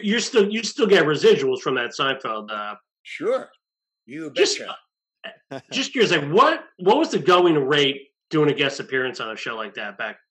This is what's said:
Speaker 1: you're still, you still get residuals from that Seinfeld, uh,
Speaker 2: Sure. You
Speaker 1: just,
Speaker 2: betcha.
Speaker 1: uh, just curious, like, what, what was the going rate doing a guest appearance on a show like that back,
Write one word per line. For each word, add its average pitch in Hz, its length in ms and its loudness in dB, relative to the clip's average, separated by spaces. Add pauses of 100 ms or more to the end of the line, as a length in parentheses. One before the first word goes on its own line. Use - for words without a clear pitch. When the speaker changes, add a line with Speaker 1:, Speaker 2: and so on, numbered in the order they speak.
Speaker 1:
you're 214 180 0
still, 202 280 2
you 220 140 -6
still 226 240 -2
get 190 180 6
residuals 147 560 2
from 139 140 -4
that 120 240 -4
Seinfeld, 120 520 -4
uh, 104 260 -8 (320)
Speaker 2:
Sure. 240 400 -6 (560)
You 147 300 -14
Speaker 1:
just, - 240 2
Speaker 2:
betcha. 101 180 -12 (760)
Speaker 1:
uh, 135 80 -12 (120)
just - 200 -4
curious, 208 180 2
like, 151 180 0
what, 277 360 4 (140)
what 190 200 4
was 320 120 0
the 185 100 -2
going 180 340 4
rate 139 460 0 (300)
doing 151 200 2
a - 40 4
guest 139 260 -2
appearance 127 400 -4
on 113 100 -8
a 107 60 -10
show 117 180 -10
like 107 200 -10
that 104 220 -12
back, 107 200 -10 (140)